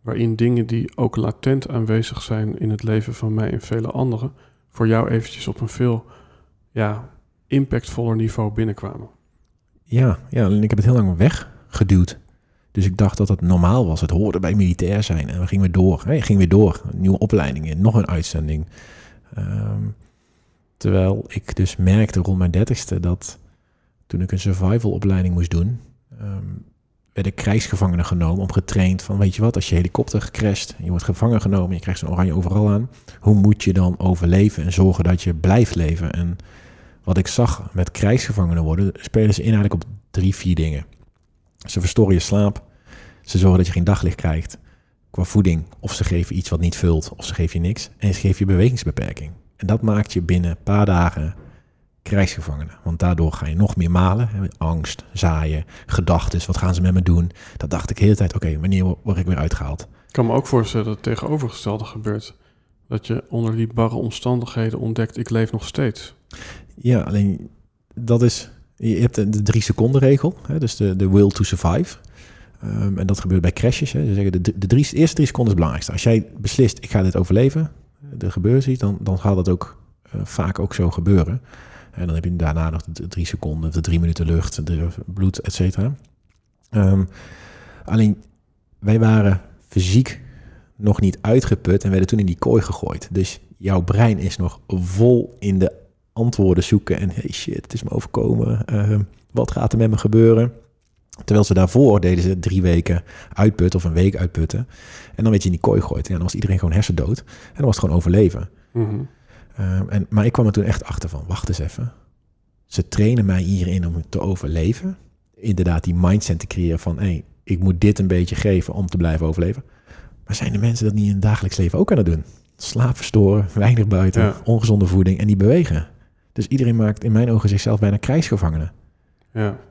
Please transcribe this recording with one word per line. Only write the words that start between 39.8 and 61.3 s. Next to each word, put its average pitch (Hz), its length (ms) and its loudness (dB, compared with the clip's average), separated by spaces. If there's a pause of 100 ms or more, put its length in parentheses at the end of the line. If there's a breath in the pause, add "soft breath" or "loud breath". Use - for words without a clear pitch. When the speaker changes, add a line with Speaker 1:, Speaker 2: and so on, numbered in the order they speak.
Speaker 2:
op - 60 -16 (220)
drie, 95 240 0
vier 92 200 0
dingen. 78 300 -2 (840)
Ze - 120 -4
verstoren 95 340 2
je 87 60 4
slaap, 101 440 0 (580 loud breath)
ze - 160 -6
zorgen 92 200 6
dat 90 100 2
je - 60 -6
geen 87 100 0
daglicht 87 320 0
krijgt 82 420 -4 (540 soft breath)
qua 92 120 -4
voeding, 90 400 2 (160)
of - 140 -8
ze - 100 -4
geven 85 340 -2
iets - 120 -6
wat 82 100 -2
niet 85 160 0
vult, 82 400 0
of - 100 -14
ze - 80 -8
geven 85 280 -2
je 87 60 0
niks, - 300 -6
en 98 160 0
ze 92 60 -6
geven 98 200 0
je 101 140 2
bewegingsbeperking. 87 800 0 (240)
En 95 120 -8
dat 110 140 0
maakt 104 320 0
je 92 80 -2
binnen 87 280 0
een - 140 -8
paar 101 220 2
dagen 87 500 0 (680 loud breath)
krijgsgevangene, 80 720 -4 (120)
want 82 160 -4
daardoor 82 320 2
ga - 160 -8
je 78 80 -6
nog 101 200 2
meer 85 160 0
malen, 92 380 2
hè, 98 120 -6 (160)
angst, 80 460 -4 (100)
zaaien, 78 520 -2 (200 loud breath)
gedachtes, 87 600 0
"Wat 90 120 -2
gaan 90 180 0
ze 90 60 0
met 92 120 2
me 92 80 4
doen?" 87 300 2 (260 loud breath)
Dat 73 120 -8
dacht - 200 -6
ik 104 80 -4
de 101 60 2
hele 104 120 6
tijd, 92 200 -2
"Oké, 78 240 -2
wanneer 92 240 0
wo-, 92 200 -2
word 92 140 -2
ik 90 80 -2
weer 90 120 0
uitgehaald?" 73 440 -4
Speaker 1:
Ik - 320 -20
kan 123 120 0
me 113 80 0
ook 127 140 0
voorstellen 110 380 -2
dat 110 100 -6
het - 80 -20
tegenovergestelde 113 840 -6